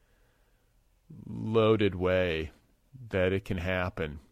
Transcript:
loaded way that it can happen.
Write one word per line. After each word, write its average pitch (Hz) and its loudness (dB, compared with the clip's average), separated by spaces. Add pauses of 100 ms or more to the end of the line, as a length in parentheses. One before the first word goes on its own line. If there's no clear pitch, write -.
(1300)
loaded 110 2
way 90 0 (600)
that 92 2
it 95 -2
can 95 -4
happen. 90 -4 (140)